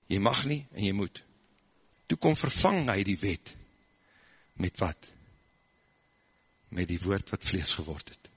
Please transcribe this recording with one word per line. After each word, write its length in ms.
jy 120
mag 260
nie 260
en 120
jy 80
moet. 320
Toe 100
kom 180
vervang 540
hy 140
die 160
wet, 360
met 260
wat? 320
Met 180
die 120
woord 300
wat 140
vlees 300
geword 360
het. 280